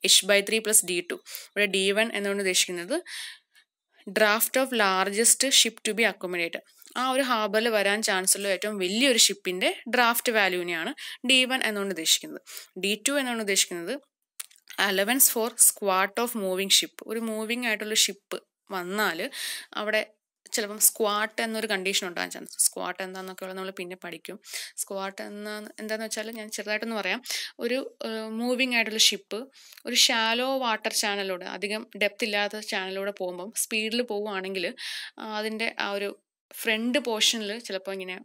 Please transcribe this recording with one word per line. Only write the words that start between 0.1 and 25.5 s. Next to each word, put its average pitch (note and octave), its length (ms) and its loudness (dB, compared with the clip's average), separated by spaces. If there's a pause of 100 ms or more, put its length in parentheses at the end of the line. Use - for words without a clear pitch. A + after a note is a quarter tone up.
H - 40 8 (140)
by G3+ 80 8 (100)
three A3 160 2
plus G3 240 6
D F3+ 100 0 (120)
two. - 80 -4 (320)
ഇവിടെ G3+ 260 2
D F#3+ 80 2 (160)
one A3+ 160 0
എന്നുകൊണ്ട് G3+ 280 -2
ഉദ്ദേശിക്കുന്നത് F#3 520 0 (1200)
draft G#3+ 440 4
of C4 60 -2 (140)
largest G3 580 4 (200)
ship A3+ 160 2 (100)
to G#3+ 120 -2
be A3+ 140 6
accommodated. F3 480 -4 (380)
ആ B3 40 0 (100)
ഒരു C4+ 160 2
ഹാർബറിൽ A3 380 2 (120)
വരാൻ G3+ 280 2
ചാൻസ് F#3+ 300 2
ഉള്ള G3+ 100 -4 (100)
ഏറ്റവും G#3 260 -4
വലിയൊരു A#3 440 4
ഷിപ്പിന്റെ F#3 420 0 (260)
ഡ്രാഫ്റ്റ് A#3+ 420 4
വാല്യൂവിനെയാണ് F3 540 0 (380)
ഡി B3+ 200 8
വൺ C4 100 0 (100)
എന്നുകൊണ്ട് G3 280 -2
ഉദ്ദേശിക്കുന്നത്. D#3 440 0 (420)
ഡി G3+ 100 2 (140)
ടു C#4 120 2
എന്നുകൊണ്ട് A#3+ 280 -2
ഉദ്ദേശിക്കുന്നത് F#3+ 480 0 (920)
allowance G3+ 480 4
for A3+ 140 0 (200)
squat F#3+ 460 2 (100)
of A#3 80 -2 (120)
moving F#3+ 320 0
ship. - 180 2 (180)
ഒരു A3+ 80 -4 (100)
മൂവിങ് A3 400 -4
ആയിട്ടുള്ള G#3+ 340 -2
ഷിപ്പ് - 340 -4 (380)
വന്നാൽ F3+ 440 -2 (600)
അവിടെ G#3+ 220 0 (540)
ചിലപ്പം G#3 320 -4
സ്ക്വാട്ട് G#3+ 580 0
എന്നൊരു A3 260 -4
കണ്ടീഷൻ G3 380 0
ഉണ്ടാകാൻ F3 260 -4
ചാൻസ്. - 200 -14 (100)
സ്ക്വാട്ട് F3+ 400 -2
എന്താണെന്നൊക്കെ F#3 400 -10
ഉള്ളത് F#3 140 -8
നമ്മൾ F#3+ 200 -6
പിന്നെ F#3 240 -8
പഠിക്കും. F3 340 -12 (440)
സ്ക്വാട്ട് G3 380 -6 (100)
എന്ന, G#3 200 -10 (320)